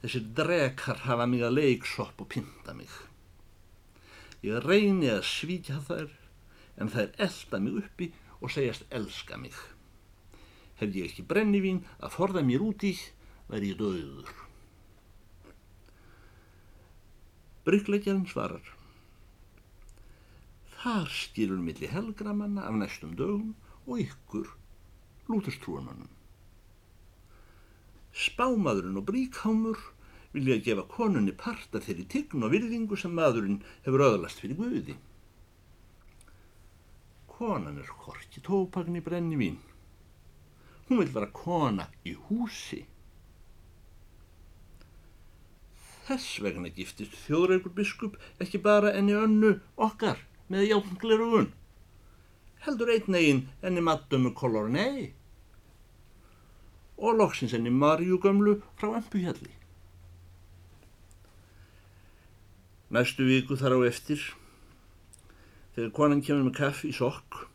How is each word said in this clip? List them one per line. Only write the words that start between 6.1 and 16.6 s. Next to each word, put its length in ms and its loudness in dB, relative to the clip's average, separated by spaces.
en 100 -4
þær 300 -2
elta 400 -4
mig 240 -4
uppi 300 -10
og 140 -8
segjast 340 -4
elska 480 -10
mig. 200 -14
Hefði 240 -4
ég 80 -6
ekki 160 -14
brennivín 580 2
að 160 -10
forða 320 0
mér 160 4
út 240 -2
í, 80 0
væri 260 -4
ég 80 -12
dauður." 480 -6